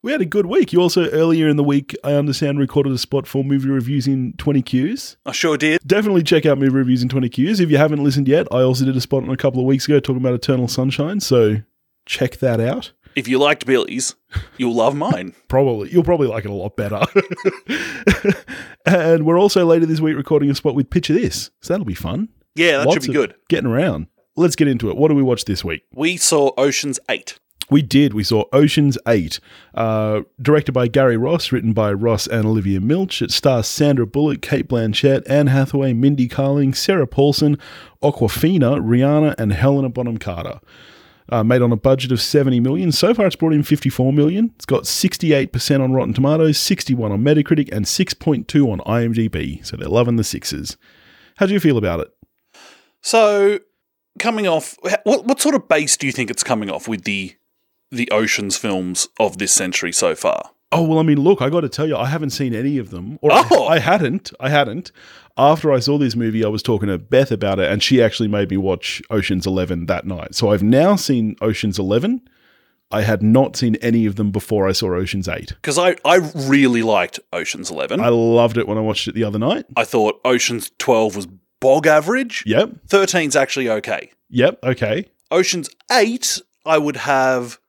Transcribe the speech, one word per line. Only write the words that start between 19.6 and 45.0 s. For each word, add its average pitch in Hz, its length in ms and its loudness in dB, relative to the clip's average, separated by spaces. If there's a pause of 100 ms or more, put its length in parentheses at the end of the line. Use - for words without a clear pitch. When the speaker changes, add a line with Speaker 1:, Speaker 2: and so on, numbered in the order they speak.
Speaker 1:
later 165 180 6
this 156 160 0
week 156 160 0
recording 143 320 2
a 139 60 2
spot 135 200 -2
with 139 140 0
Picture 160 240 -2
This, - 380 -2 (100)
so - 140 -4
that'll 202 100 -4
be 110 80 -6
fun. 147 380 -6 (240)
Speaker 2:
Yeah, 156 240 2
that 151 80 0
Speaker 1:
Lots 147 180 2
Speaker 2:
should - 80 -4
be 147 60 2
Speaker 1:
of 117 100 0
Speaker 2:
good. - 60 -14 (160)
Speaker 1:
getting 139 200 0
around. 113 360 -2 (280)
Let's 165 220 2
get 151 100 2
into 117 220 -2
it. 92 80 -4
What 143 120 4
did 147 100 4
we 139 40 4
watch 123 220 0
this 95 180 -4
week? 82 200 -6 (100)
Speaker 2:
We 165 240 -4
saw 143 400 2
Ocean's 139 420 -2 (120)
Eight. - 280 -8 (300)
Speaker 1:
We 147 140 4
did. 139 320 2
We 107 100 -2
saw 110 280 0
Ocean's 143 540 4
Eight, 101 320 0 (380)
uh, 107 460 -2 (200)
directed 147 300 2
by 123 160 2
Gary 123 280 4
Ross, 143 360 -2
written 113 200 0
by 104 200 2
Ross 107 340 0
and 110 180 -2
Olivia 98 360 0
Milch. 165 420 -2
It - 80 -4
stars 123 380 0
Sandra 143 400 2
Bullock, 143 340 -2
Cate - 240 -2
Blanchett, 117 640 0
Anne 143 160 4
Hathaway, 135 460 0
Mindy 131 340 2
Kaling, 139 480 0
Sarah 175 320 0
Paulson, 147 520 2 (440)
Awkwafina, 143 800 0
Rihanna, 139 580 2
and 104 140 -2
Helena 135 360 0
Bonham 117 300 -6
Carter. 85 400 -10 (680)
Uh, 113 160 0
made 123 180 4
on 120 80 2
a 117 60 0
budget 131 340 0
of 120 100 0
seventy 135 380 2
million. 156 320 0
So 202 240 2
far, 214 100 2
it's 180 120 0
brought 160 160 0
in 147 100 2
fifty-four 139 500 0
million. 175 440 2
It's - 100 -18
got - 180 -2
sixty-eight 151 680 0